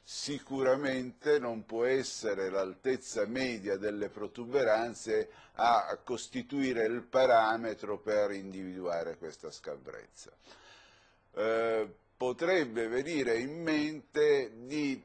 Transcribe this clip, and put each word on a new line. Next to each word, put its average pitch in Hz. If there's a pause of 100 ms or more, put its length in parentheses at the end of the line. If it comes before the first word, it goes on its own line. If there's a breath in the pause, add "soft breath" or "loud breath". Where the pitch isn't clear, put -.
sicuramente 135
non 117
può 113
essere 113
l'altezza 101
media 110
delle 104
protuberanze 110 (260 loud breath)
a 104
costituire 123
il 117
parametro 113
per 104
individuare 92
questa 78
scabrezza. 64 (1040 loud breath)
Eh, 113 (220)
potrebbe 127
venire 127
in 143
mente 151 (140)
di 139